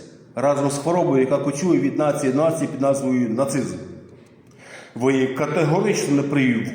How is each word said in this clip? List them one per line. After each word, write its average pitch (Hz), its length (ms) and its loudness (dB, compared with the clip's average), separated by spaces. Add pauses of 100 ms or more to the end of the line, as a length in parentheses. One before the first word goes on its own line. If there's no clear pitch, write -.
(360)
разом 139 340 0
з 139 80 -6
хворобою, 151 440 2
яка 135 160 2
кочує 147 420 0
від 135 180 -2
нації 143 340 0
до 131 60 0
нації 156 340 0
під 123 100 -6
назвою 131 480 0
нацизм. 117 460 -2 (1200)
Ви 131 320 2
категорично 156 880 0
не 139 80 2
праві 131 520 0